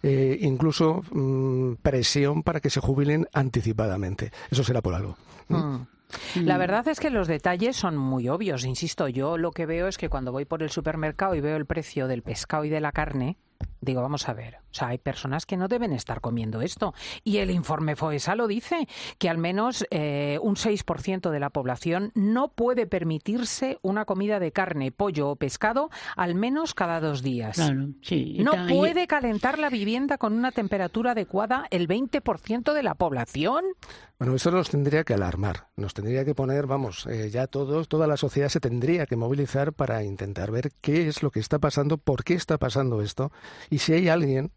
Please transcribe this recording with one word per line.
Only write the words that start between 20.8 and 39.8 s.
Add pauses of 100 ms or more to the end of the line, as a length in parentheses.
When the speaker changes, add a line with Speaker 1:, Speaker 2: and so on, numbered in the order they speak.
Speaker 2:
por
ciento
de
la
población
no
puede
permitirse
una
comida
de
carne,
pollo
o
pescado (280)
al
menos
cada
dos
días.
Speaker 3:
Claro, (140)
sí,
y
Speaker 2:
No
Speaker 3:
ta-,
y
Speaker 2:
puede
calentar
la
vivienda
con
una
temperatura
adecuada
el
veinte
por
ciento
de
la
población. (560)
Speaker 1:
Bueno,
eso
nos
tendría
que
alarmar,
nos
tendría
que
poner,
vamos,
eh,
ya
todos,
toda
la
sociedad
se
tendría
que
movilizar
para